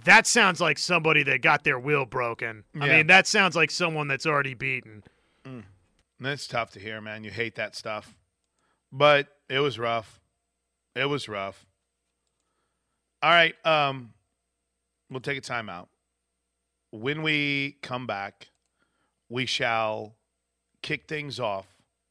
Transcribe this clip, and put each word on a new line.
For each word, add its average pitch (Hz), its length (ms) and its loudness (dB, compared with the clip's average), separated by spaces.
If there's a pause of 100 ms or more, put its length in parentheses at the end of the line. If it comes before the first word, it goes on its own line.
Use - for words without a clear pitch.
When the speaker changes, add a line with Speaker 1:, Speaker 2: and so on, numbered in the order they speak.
Speaker 1:
that 208 220 8
sounds 190 340 2
like 156 160 2
somebody 160 460 2
that 131 180 0
got 147 220 4
their 139 160 0
will 139 260 0
broken. 117 600 -6 (160)
I 143 60 -2
Speaker 2:
Yeah. 147 100 4
Speaker 1:
mean, 156 120 4
that 185 200 6
sounds 190 260 2
like 160 160 2
someone 160 380 -4
that's 139 180 -4
already 139 280 0
beaten. 117 500 -10 (400)
Speaker 2:
Mm. 127 200 -16 (540)
That's 135 300 -8
tough 117 240 -4
to 104 80 -20
hear, 110 200 -12
man. 107 220 -12
You 107 80 -12
hate 113 260 -6
that 107 200 -8
stuff. 107 400 -10 (720)
But 143 380 4 (200)
it 131 120 0
was 131 180 -2
rough. 117 420 -4 (760)
It 127 80 0
was 143 240 -4
rough. 98 380 -8 (1600)
All 151 80 4
right, 165 240 6 (100)
um, 139 500 0 (960)
we'll 131 100 -10
take 139 180 -6
a - 20 -12
timeout. 104 460 -10 (1040)
When 135 320 -6
we 143 600 -2
come 127 240 -8
back, 101 420 -8 (800)
we 123 180 -4
shall 110 680 -2 (680)
kick 151 240 -8
things 147 320 -10
off 104 280 -6 (440)